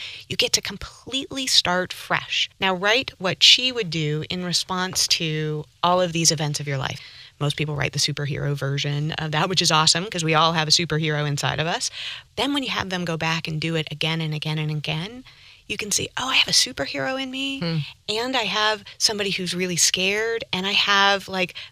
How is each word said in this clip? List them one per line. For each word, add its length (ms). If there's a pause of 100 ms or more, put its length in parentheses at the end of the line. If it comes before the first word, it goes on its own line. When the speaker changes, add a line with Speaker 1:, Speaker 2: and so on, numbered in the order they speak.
(280)
Speaker 1:
You 80
get 160
to 80
completely 880
start 440
fresh." 560 (120)
Now 120
write 460
what 240
she 300
would 180
do 400
in 140
response 640
to 560 (180)
all 180
of 120
these 180
events 300
of 80
your 100
life. 220 (400)
Most 160
people 180
write 180
the 80
superhero 540
version 580
of 200
that, 160
which 140
is 100
awesome 360
'cause 160
we 100
all 180
have 160
a 40
superhero 540
inside 320
of 80
us. 240 (460)
Then 180
when 80
you 80
have 200
them 140
go 120
back 320
and 120
do 140
it 160
again 300
and 140
again 240
and 120
again, 540 (440)
you 80
can 160
see, 240
"Oh, 120
I 80
have 120
a 40
superhero 680
in 80
me, 300
Speaker 2:
Hmm. 180 (300)
Speaker 1:
and 280
I 80
have 380 (140)
somebody 340
who's 240
really 220
scared, 760
and 160
I 60
have, 560
like, 260 (160)